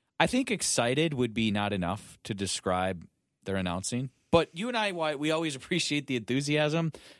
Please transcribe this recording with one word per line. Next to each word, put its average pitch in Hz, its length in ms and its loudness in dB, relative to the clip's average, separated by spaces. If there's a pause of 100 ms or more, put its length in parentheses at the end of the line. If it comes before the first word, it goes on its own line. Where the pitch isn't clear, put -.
(200)
I 165 60 6
think 254 240 0
excited 147 640 0
would 123 180 0
be 110 180 2
not 104 220 0
enough 92 520 -4
to 113 100 -6
describe 92 720 -2 (380)
their 95 120 -4
announcing. 95 540 -2 (200)
But 165 220 6
you 196 160 -6
and 247 80 -2
I, 208 160 0
Wyatt, 156 260 -2
we 151 120 0
always 156 260 0
<laughs> - 0 -
appreciate 147 500 0
the 131 100 0
enthusiasm. 147 760 0 (280)